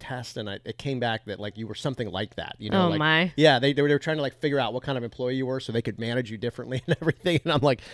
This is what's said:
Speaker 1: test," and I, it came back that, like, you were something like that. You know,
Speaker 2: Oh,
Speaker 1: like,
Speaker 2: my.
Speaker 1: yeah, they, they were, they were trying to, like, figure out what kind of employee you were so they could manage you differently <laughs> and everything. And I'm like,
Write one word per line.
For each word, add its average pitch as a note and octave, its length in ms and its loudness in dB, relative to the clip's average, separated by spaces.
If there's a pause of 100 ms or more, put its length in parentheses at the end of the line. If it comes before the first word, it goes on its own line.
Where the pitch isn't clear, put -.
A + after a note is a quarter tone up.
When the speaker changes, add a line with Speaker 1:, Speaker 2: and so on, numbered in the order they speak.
Speaker 1:
test," B2 360 -10
and G#2+ 140 -6
I, G2+ 140 -8
it - 140 -10
came C3+ 200 -4
back A#2 280 -2
that, G2+ 120 -8
like, G#2 180 -8
you A2 120 -8
were G#2 80 -8
something B2+ 340 -4
like F#2+ 260 -6
that. - 220 -10
You G#2 120 -8
know, F#3 160 4
Speaker 2:
Oh, - 20 4
Speaker 1:
like, D#3 100 0
Speaker 2:
my. D#3 380 4
Speaker 1:
yeah, C#3+ 240 8
they, C#3 120 4
they C3+ 100 2
were, D3 60 4
they D3 60 6
were C#3+ 60 4
trying D#3+ 160 -2
to, D3+ 60 -2
like, C3 180 -6
figure C#3+ 180 0
out A#2 160 0
what B2+ 80 -4
kind C3+ 160 -2
of A#2+ 60 -6
employee B2 320 -4
you C3 100 -2
were C3 140 -2
so - 100 -10
they A2+ 120 0
could A2 180 -6
manage A#2 320 -2
you A2+ 60 -8
differently A#2+ 460 -6
<laughs> - 40 -10
and E3 120 4
everything. E3 440 0
And E3 80 0
I'm D3 80 4
like, C3+ 220 2 (120)